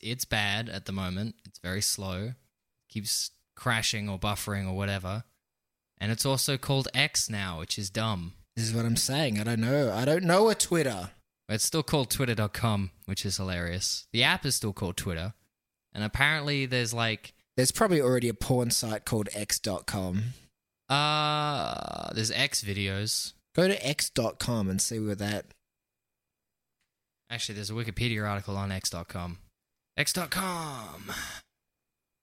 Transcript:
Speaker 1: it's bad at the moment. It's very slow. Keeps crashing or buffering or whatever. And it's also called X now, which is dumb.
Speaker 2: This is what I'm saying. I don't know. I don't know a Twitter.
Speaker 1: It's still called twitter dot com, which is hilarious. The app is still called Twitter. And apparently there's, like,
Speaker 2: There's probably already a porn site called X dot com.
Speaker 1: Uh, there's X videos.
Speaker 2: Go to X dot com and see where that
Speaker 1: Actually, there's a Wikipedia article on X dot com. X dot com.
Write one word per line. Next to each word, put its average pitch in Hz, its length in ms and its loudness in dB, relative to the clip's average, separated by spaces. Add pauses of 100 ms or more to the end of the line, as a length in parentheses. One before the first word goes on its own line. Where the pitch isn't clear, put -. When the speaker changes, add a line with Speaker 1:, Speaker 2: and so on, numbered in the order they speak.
Speaker 1:
it's 120 220 -4
bad 104 440 0
at 95 160 -8
the 98 60 -6
moment. 95 440 -2 (100)
It's - 120 -20
very 92 240 -4
slow. 101 520 -2 (560)
Keeps - 420 -4 (240)
crashing 113 520 0
or 95 120 -4
buffering 101 480 -2
or 92 100 -2
whatever. 98 460 -2 (720)
And 107 140 0
it's 113 160 0
also 135 300 2
called 135 360 0
X 143 340 2
now, 95 320 -4
which 87 200 -6
is 95 100 -4
dumb. 98 440 -2 (220)
Speaker 2:
This 113 140 -2
is 113 40 -2
what 117 120 0
I'm 117 120 2
saying. 131 420 2
I 104 40 0
don't 117 160 0
know. 127 320 4
I 113 140 0
don't 165 200 4
know 190 240 8
a 208 60 4
Twitter. 120 560 0 (380)
Speaker 1:
It's 107 160 0
still 160 180 2
called 139 280 2
twitter 120 240 0
dot 104 180 0
com, 101 380 0 (140)
which 98 200 -4
is 98 120 -2
hilarious. 90 760 -2
The 117 100 4
app 165 220 4
is 131 100 2
still 101 180 0
called - 240 -4
Twitter. 90 360 -4 (600)
And 104 100 -6
apparently 143 640 2
there's, 123 260 0
like, 113 400 -2 (240)
Speaker 2:
There's 127 160 4
probably 185 260 4
already 123 300 4
a 113 40 0
porn 123 380 2
site 110 320 0
called 107 300 0
X 107 260 -2
dot 95 260 -4
com. 101 480 -2 (540)
Speaker 1:
Uh, 147 1300 0
there's 110 180 0
X 131 320 2
videos. 101 680 -2 (200)
Speaker 2:
Go 180 140 6
to 196 180 0
X - 240 0
dot 113 300 0
com 110 300 0
and 95 120 2
see 113 180 -2
where 107 160 -2
that 104 320 -2 (1800)
Speaker 1:
Actually, 113 260 -4
there's 104 140 -6
a 107 40 -6
Wikipedia 113 540 -2
article 98 300 -4
on 98 140 -2
X 95 180 -2
dot 85 180 -8
com. 87 320 -8 (580)
X - 160 0
dot 180 180 -4
com. 160 800 -6 (1120)